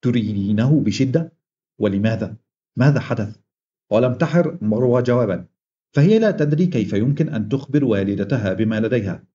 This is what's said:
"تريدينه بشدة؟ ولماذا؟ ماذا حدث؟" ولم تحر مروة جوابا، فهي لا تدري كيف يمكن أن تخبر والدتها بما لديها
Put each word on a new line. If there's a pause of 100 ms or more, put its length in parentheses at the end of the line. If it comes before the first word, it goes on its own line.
"تريدينه
بشدة؟ (460)
ولماذا؟ (400)
ماذا
حدث؟" (540)
ولم
تحر
مروة
جوابا، (460)
فهي
لا
تدري
كيف
يمكن
أن
تخبر
والدتها
بما
لديها (100)